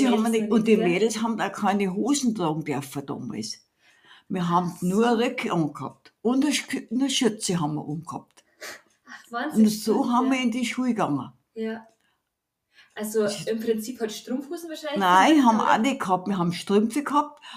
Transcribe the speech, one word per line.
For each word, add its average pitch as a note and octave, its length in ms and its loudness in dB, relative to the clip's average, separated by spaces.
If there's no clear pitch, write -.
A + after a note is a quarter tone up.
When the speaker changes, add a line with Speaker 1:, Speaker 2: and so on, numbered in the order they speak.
Speaker 1:
Mütze B3 80 4
haben A3 120 2
wir A#3 60 0
Speaker 2:
Mädels A3+ 120 2
Speaker 1:
nicht. G#3+ 80 -2
Speaker 2:
noch A#3 80 4
Speaker 1:
Und G#3+ 100 2
die A3+ 40 4
Speaker 2:
nicht, G3+ 100 6
gell? F3+ 80 2
Speaker 1:
Mädels A3 340 2
haben A3+ 180 -2
auch G3 120 -2
keine G3 420 0
Hosen A#3+ 400 0
tragen D#3 300 -2
dürfen C#3 400 -6
damals. - 580 -10
Wir F3+ 200 -2
haben F3 260 2
Speaker 2:
Ach - 60 -12
Speaker 1:
nur G3+ 280 4
Speaker 2:
so. A#3 60 4
Speaker 1:
Röcke A#3+ 380 0
angehabt. D3 680 -4
Und C4 220 2
eine D4 100 2
Sch-, - 380 -6
eine C4 180 0
Schürze G#3 520 0
haben D3+ 140 -2
wir - 120 -8
angehabt. - 560 -12
Speaker 2:
Ach, - 220 -20
Wahnsinn, A#3+ 320 2
Speaker 1:
Und G#3+ 60 6
so - 240 -2
Speaker 2:
stimmt, A#3+ 100 0
Speaker 1:
haben B3+ 140 2
Speaker 2:
ja. C4+ 60 0
Speaker 1:
wir C4 80 0
in A#3+ 100 0
die A#3+ 140 -4
Schule B3+ 240 -2
gegangen. D3 420 -2
Speaker 2:
Ja. A3 320 -8
Also G#3+ 300 -2
Speaker 1:
Das G#3 160 -2
ist - 100 -8
Speaker 2:
im A3+ 100 -2
Prinzip A3 420 -4
hat G#3+ 100 -4
Strumpfhosen E4 580 -8
wahrscheinlich D4+ 300 -6
Speaker 1:
Nein, F#3+ 360 6
Speaker 2:
verboten, C#4 120 6
Speaker 1:
haben A3 100 6
wir - 60 0
Speaker 2:
oder? - 100 4
Speaker 1:
auch - 80 6
nicht C4+ 200 0
gehabt. F3+ 260 0
Wir G3 100 -2
haben F3 160 0
Strümpfe G#3+ 500 0
gehabt D4 360 -2